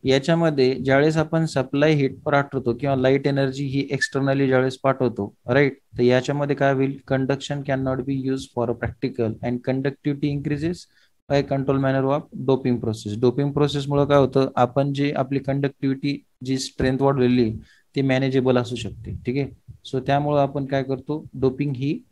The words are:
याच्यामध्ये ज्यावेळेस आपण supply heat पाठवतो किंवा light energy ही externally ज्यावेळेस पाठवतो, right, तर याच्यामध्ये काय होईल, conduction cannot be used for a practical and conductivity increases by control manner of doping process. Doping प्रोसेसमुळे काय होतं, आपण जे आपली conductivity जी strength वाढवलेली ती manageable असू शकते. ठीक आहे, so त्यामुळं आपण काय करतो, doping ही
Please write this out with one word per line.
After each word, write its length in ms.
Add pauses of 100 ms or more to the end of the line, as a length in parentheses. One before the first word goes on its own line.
याच्यामध्ये 680
ज्यावेळेस 420
आपण 280
supply 480
heat 280
पाठवतो 600
किंवा 160
light 300
energy 400
ही 240
externally 560
ज्यावेळेस 320
पाठवतो, 560 (140)
right, 300 (200)
तर 40
याच्यामध्ये 540
काय 180
होईल, 240 (120)
conduction 600
cannot 340
be 120
used 300 (120)
for 100
a 80
practical 540
and 280 (120)
conductivity 680
increases 400 (560)
by 100
control 340
manner 340
of 100 (240)
doping 320
process. 440
Doping 320
प्रोसेसमुळे 540
काय 120
होतं, 380
आपण 360
जे 200
आपली 260
conductivity 840 (200)
जी 140
strength 440
वाढवलेली 500 (420)
ती 80
manageable 560
असू 180
शकते. 340 (160)
ठीक 100
आहे, 400 (180)
so 120
त्यामुळं 340
आपण 260
काय 160
करतो, 520
doping 420
ही 240 (120)